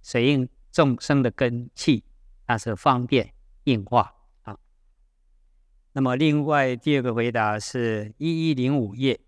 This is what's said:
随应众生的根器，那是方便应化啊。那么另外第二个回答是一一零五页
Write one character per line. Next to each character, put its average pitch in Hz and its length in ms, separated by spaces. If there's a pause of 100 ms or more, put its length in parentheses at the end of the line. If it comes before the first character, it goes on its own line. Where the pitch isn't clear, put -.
随 120 240
应 135 240 (220)
众 139 280
生 139 220
的 120 80
根 120 460
器， - 280 (440)
那 120 100
是 107 180
方 123 300
便 123 260 (340)
应 110 200
化 117 300 (280)
啊。 107 140 (1300)
那 135 100
么 127 140
另 147 300
外 139 300
第 147 200
二 135 80
个 123 100
回 117 180
答 107 280
是 110 580
一 160 320
一 151 60
零 131 200
五 107 200
页 131 320